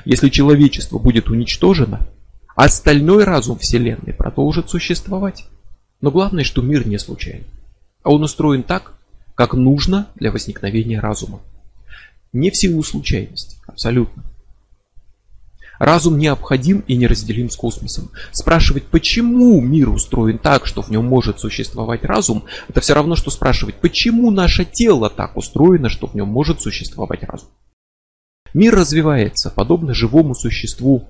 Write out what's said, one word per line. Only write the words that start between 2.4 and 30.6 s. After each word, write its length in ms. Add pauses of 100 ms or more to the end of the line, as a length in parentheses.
остальной 720
разум 340
Вселенной 540
продолжит 560
существовать. 800 (540)
Но 100
главное, 340
что 160
мир 260
не 120
случайен, 460 (580)
а 80
он 120
устроен 400
так, 300 (420)
как 200
нужно 600
для 160
возникновения 680
разума. 400 (920)
Не 180
в 60
силу 260
случайности, 760 (100)
абсолютно. 560 (1600)
Разум 400
необходим 680
и 100
неразделим 540
с 60
космосом. 540 (220)
Спрашивать, 520
почему 760
мир 300
устроен 480
так, 280
что 160
в 80
нём 160
может 320
существовать 640
разум, 400 (240)
это 120
всё 140
равно, 220
что 140
спрашивать, 460
почему 540
наше 340
тело 460
так 260
устроено, 520
что 180
в 80
нём 140
может 320
существовать 640
разум. 240 (1080)
Мир 200
развивается, 760
подобно 420
живому 420
существу. 760